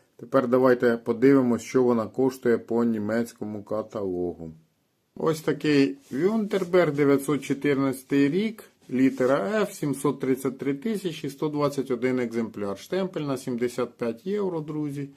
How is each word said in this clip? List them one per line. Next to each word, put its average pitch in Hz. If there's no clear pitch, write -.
Тепер 127
давайте 123
подивимось, 120
що 131
вона 117
коштує 127
по 117
німецькому 107
каталогу. 90
Ось 156
такий 147
Вюнтерберг, 185
дев'ятсот 143
чотирнадцятий 139
рік, 214
літера 135
F, 190
сімсот 139
тридцять 131
три 139
тисячі 170
сто 156
двадцять 143
один 127
екземпляр. 113
Штемпель 185
на 139
сімдесят 123
п'ять 117
євро, 185
друзі, 147